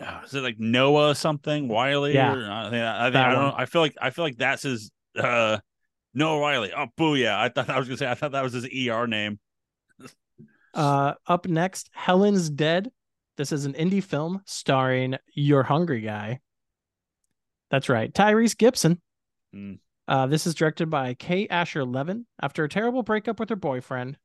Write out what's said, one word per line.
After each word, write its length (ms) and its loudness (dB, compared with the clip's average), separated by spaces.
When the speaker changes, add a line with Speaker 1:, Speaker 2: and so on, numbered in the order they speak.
Speaker 1:
is 100 -16
it, 80 -4
like, 180 -4
Noah 560 4
something, 520 -2
Wiley? 460 0
Speaker 2:
Yeah. 200 4
Speaker 1:
Or, 160 -6
I 200 -6
think, 140 -2
I 200 -2
think, 100 2
Speaker 2:
That 140 6
Speaker 1:
I 40 4
don't 120 2
Speaker 2:
one. 60 2
Speaker 1:
know. 80 -6
I 80 -2
feel 160 0
like, 200 2
I 100 -2
feel 120 -6
like 140 -6
that's 260 -2
his, 280 -6
uh, 400 2
Noah 260 0
Wiley. 360 0
Oh, 200 -4
boo, 200 2
yeah. 240 2
I 100 2
thought, 200 -4
I 100 0
was 80 -2
gonna 100 -8
say, 120 -2
I 40 -2
thought 200 -6
that 100 -2
was 100 -4
his 160 -6
E 200 -4
R 180 -2
name. 320 -4
Speaker 2:
Uh, 420 2
up 200 0
next, 440 -2
Helen's 580 2
Dead. 420 0
This 140 -4
is 140 -4
an 80 -6
indie 300 0
film 420 -4
starring 720 0
Your 300 4
Hungry 380 0
Guy. 380 -6
That's 180 0
right, 240 0
Tyrese 440 4
Gibson. 440 4
Speaker 1:
Hmm. 220 -14
Speaker 2:
Uh, 200 2
this 180 0
is 100 -2
directed 340 0
by 240 -2
Kay 340 -4
Asher 380 -2
Levin. 400 -6
After 220 -4
a 60 -2
terrible 340 -2
breakup 360 -4
with 100 -6
her 60 -4
boyfriend, 680 -6